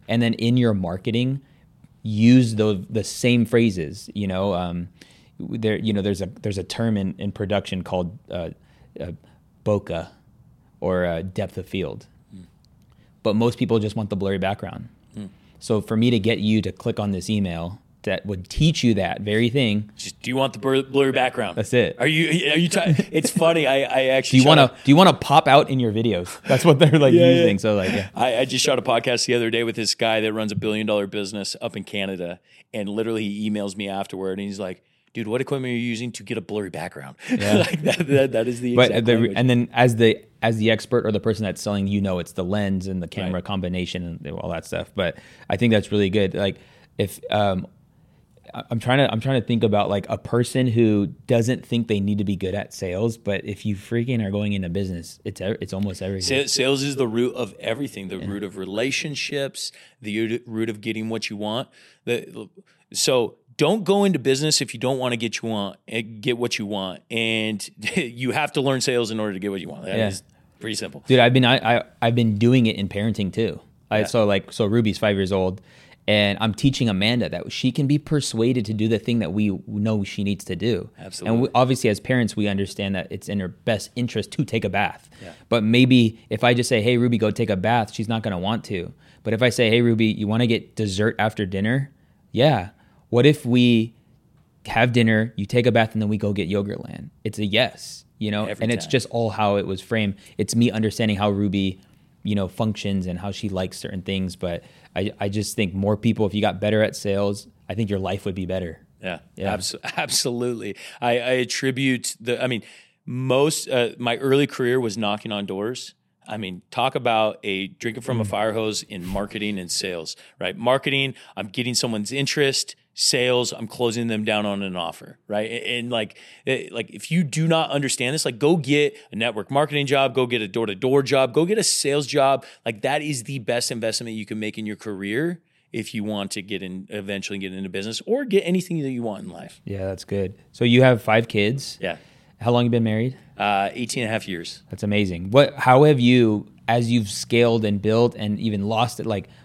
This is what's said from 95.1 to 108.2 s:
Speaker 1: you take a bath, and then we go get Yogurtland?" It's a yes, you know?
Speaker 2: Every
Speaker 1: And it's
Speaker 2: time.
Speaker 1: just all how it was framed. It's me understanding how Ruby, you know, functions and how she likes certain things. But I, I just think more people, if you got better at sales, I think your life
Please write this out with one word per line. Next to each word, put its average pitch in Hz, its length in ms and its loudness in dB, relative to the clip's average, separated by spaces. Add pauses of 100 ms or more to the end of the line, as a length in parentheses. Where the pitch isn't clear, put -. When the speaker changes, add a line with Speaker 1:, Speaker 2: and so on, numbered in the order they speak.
Speaker 1:
you 104 80 -4
take 120 220 2
a 120 60 4
bath, 113 200 2
and 107 80 -2
then 104 80 -2
we 107 100 -2
go 104 140 -2
get 95 160 -2
Yogurtland?" 101 640 -6 (140)
It's 107 160 -6
a 107 40 0
yes, 107 600 -2 (140)
you 107 120 -2
know? 104 160 -2
Speaker 2:
Every 104 160 -6
Speaker 1:
And 113 100 0
it's 113 120 -2
Speaker 2:
time. - 80 -10
Speaker 1:
just 123 180 0
all 117 200 -2
how 101 260 2
it 98 100 0
was 95 140 -4
framed. 107 340 -2 (240)
It's 104 160 -2
me 120 160 4
understanding 107 460 0
how 104 140 2
Ruby, 98 500 0 (420)
you 104 140 -2
know, 98 100 -2
functions 98 600 -4
and 90 120 -6
how 101 140 -8
she 104 160 -8
likes 92 300 -6
certain 95 240 -10
things. 95 340 -4
But 87 280 -6 (320)
I, 98 240 -4
I 101 80 -4
just 101 260 -4
think 95 200 -2
more 98 220 0
people, 107 300 0
if 92 80 -4
you 104 60 0
got 98 200 0
better 107 220 2
at - 140 0
sales, 101 500 -4 (220)
I 95 60 -8
think 104 160 -2
your 101 80 -2
life 95 260 -6